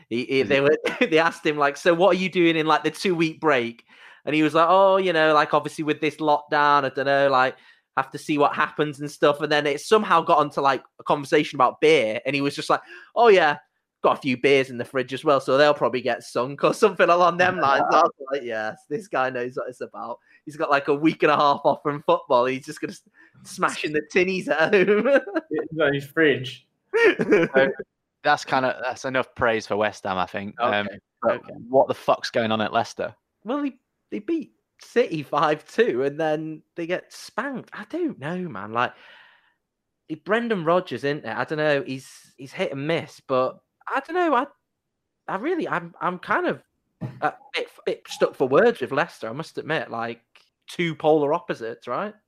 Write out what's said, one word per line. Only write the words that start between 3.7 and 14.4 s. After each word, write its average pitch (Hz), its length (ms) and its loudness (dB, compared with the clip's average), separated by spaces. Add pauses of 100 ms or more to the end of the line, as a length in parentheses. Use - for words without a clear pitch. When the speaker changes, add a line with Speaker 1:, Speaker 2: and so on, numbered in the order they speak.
Speaker 1:
And 147 80 -2
he 156 80 2
was 147 120 0
like, 165 140 4
"Oh, 190 280 6
you 190 160 0
know, 156 200 4
like, 151 220 2
obviously 151 300 -2
with 147 160 -2
this 151 160 -2
lockdown, 147 680 2
I 131 40 -2
don't 131 180 -4
know, 139 240 2
like, 131 260 2 (400)
have 135 140 -4
to 147 80 -12
see 151 200 -4
what 143 160 2
happens 147 460 -4
and 147 100 -10
stuff." 147 300 2
And 151 100 -4
then 147 180 2
it 143 120 -4
somehow 196 400 2
got 165 180 2
onto, 147 220 -2
like, 135 220 0 (160)
a 123 60 -20
conversation 151 520 0
about 127 240 2
beer. 123 460 2
And 139 80 -2
he 139 80 -2
was 143 140 -2
just 151 120 -10
like, 147 120 0 (340)
"Oh, 233 140 6
yeah, 156 300 6 (440)
got 131 160 2
a - 20 -18
few 127 160 -2
beers 135 320 4